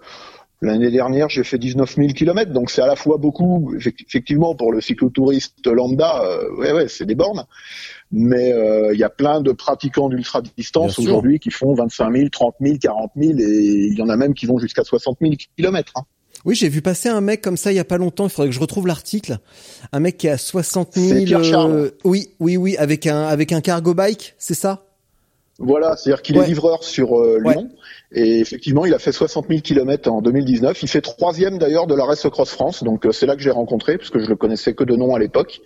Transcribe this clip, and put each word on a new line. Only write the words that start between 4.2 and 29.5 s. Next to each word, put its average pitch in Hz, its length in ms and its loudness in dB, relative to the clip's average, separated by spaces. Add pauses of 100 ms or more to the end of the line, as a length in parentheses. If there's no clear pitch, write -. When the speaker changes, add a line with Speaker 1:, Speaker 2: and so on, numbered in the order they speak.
Speaker 1:
pour 113 160 0
le 110 80 0
cyclotouriste 131 880 0
lambda, 127 560 2
euh, 90 320 -4
ouais, 143 160 -2
ouais, 156 160 2
c'est - 180 -10
des 107 100 0
bornes, 196 280 0 (680)
mais, 123 440 2
euh, 107 400 2
il 104 60 0
y 110 40 2
a 107 60 0
plein 147 320 0
de 135 100 2
pratiquants 139 560 -2
d'ultra-distance 123 880 -4
Speaker 2:
Bien 117 80 -2
sûr. - 0 -
Speaker 1:
aujourd'hui 135 360 2
qui - 120 -6
font 139 220 0
vingt-cinq 117 360 0
mille, 135 200 2
trente - 320 -2
mille, 143 180 2
quarante 110 380 -2
mille 151 240 2
et 104 460 2
il 104 80 -2
y 110 60 -2
en 110 60 -2
a 110 80 0
même 139 180 2
qui 127 120 -6
vont 123 140 2
jusqu'à 117 260 -2
soixante - 340 -2
mille 156 160 2 (220)
kilomètres, 180 400 -2
hein. 131 60 -8 (420)
Speaker 2:
Oui, 202 100 2
j'ai 175 140 0
vu 147 120 -2
passer 185 280 -2
un 220 100 0
mec 208 220 0
comme 180 160 -2
ça 202 160 -2
il - 20 2
y 185 40 2
a 165 40 0
pas 180 140 -2
longtemps, 180 260 -2
il 196 60 0
faudrait 143 180 0
que 123 80 -2
je 131 60 -6
retrouve 180 260 -2
l'article. 175 520 -4 (520)
Un 139 80 -2
mec 170 160 0
qui 160 140 -2
a 139 80 0
soixante - 580 -4
mille, 190 240 4
Speaker 1:
C'est 196 60 2
Pierre 175 180 4
Charles. 160 300 4
Speaker 2:
euh, 147 160 0 (160)
oui, 190 240 2 (100)
oui, 170 160 2
oui, 185 220 0
avec 151 300 0
un, 151 160 0
avec 156 280 0
un 165 80 2
cargo 170 340 0
bike, 196 440 -2
c'est - 160 -8
ça ? 190 320 -4 (720)
Speaker 1:
Voilà, 151 400 2
c'est-à-dire 139 240 0
qu'il 147 160 0
Speaker 2:
Ouais. 147 80 6
Speaker 1:
est - 20 2
livreur 165 380 0
sur, 117 340 0
euh, 113 240 4
Speaker 2:
Ouais. 156 120 2
Speaker 1:
Lyon, 226 140 -8 (440)
et 113 260 2
effectivement, 135 460 -2
il 165 80 2
a 131 60 2
fait 151 120 0
soixante 156 380 -4
mille 160 120 0